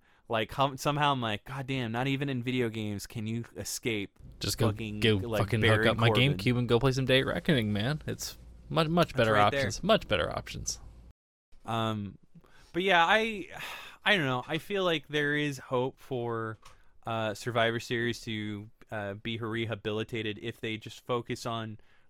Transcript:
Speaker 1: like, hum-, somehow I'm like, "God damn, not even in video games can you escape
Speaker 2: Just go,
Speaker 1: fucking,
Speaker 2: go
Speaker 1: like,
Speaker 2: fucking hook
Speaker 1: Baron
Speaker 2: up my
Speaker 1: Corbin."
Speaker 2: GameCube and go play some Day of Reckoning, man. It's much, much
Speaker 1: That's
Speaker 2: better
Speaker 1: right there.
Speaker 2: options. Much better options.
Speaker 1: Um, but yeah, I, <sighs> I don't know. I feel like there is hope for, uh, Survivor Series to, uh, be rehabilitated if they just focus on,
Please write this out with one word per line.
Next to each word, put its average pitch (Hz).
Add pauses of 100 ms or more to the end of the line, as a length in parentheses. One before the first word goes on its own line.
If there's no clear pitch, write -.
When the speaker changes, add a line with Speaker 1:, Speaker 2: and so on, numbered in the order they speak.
(300)
Speaker 1:
like, 110
hum-, 139
somehow 147
I'm 131
like, 110
"God 135
damn, 127
not 123
even 139
in 127
video 123
games 107
can 107
you 113 (140)
escape 104 (320)
Speaker 2:
Just -
go, 113
Speaker 1:
fucking, 107
Speaker 2:
go 110
Speaker 1:
like, 107
Speaker 2:
fucking 107
hook 110
Speaker 1:
Baron 110
Speaker 2:
up 110
my 113
Speaker 1:
Corbin." 120
Speaker 2:
GameCube 123
and 123
go 117
play 131
some 131
Day 131
of 135
Reckoning, 127
man. 113
It's - (320)
much, 156
much 165
Speaker 1:
That's -
Speaker 2:
better 113
Speaker 1:
right 104
there. 139
Speaker 2:
options. 120
Much -
better 82
options. - (880)
Speaker 1:
Um, 110 (540)
but 170
yeah, 180
I, 214 (280)
<sighs> -
I 208
don't 156
know. 127
I 160
feel 196
like 165
there 147
is 147
hope 131
for, 117 (480)
uh, 113
Survivor 117
Series 117
to, 104 (240)
uh, 101
be 110
rehabilitated 110
if 113
they 110
just -
focus 120
on, 113 (320)